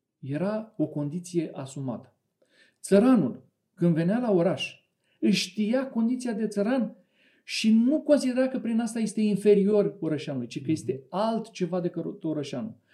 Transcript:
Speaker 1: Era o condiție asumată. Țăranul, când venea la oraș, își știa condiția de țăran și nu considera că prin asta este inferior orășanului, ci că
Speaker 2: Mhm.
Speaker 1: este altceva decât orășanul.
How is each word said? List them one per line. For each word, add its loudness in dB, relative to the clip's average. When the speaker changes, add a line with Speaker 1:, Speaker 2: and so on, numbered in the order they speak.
Speaker 1:
Era -6
o 0
condiție -4
asumată. -10
Țăranul, 4
când 2
venea 2
la 0
oraș, 0
își 2
știa -2
condiția -2
de -2
țăran -2
și 0
nu 4
considera 2
că -6
prin -2
asta -4
este -2
inferior 4
orășanului, -4
ci -14
că -6
Speaker 2:
Mhm. -4
Speaker 1:
este -4
altceva -4
decât -6
orășanul. -6